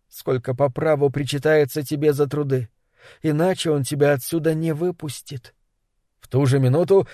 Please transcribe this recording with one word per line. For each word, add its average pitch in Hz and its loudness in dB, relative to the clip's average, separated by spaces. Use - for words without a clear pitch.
сколько 131 -4
по 139 0
праву 143 0
причитается 147 0
тебе 151 0
за 143 0
труды, 135 -2
иначе 165 0
он 147 0
тебя 143 2
отсюда 160 -2
не 160 -2
выпустит». 151 -8
В - -20
ту 135 0
же 135 2
минуту 156 2